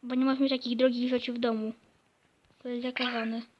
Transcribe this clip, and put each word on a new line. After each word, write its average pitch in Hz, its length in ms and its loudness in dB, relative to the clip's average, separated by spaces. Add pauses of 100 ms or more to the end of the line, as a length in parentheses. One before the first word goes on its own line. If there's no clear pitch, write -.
Bo 247 120 -4
nie 262 100 4
masz 269 140 2
mieć 269 100 4
takich 254 280 -2
drogich 247 320 4
rzeczy 247 240 -2
w 240 60 -4
domu. 226 340 -2 (880)
To 254 60 -8
jest 240 140 -4
zakazane. 240 580 -2 (180)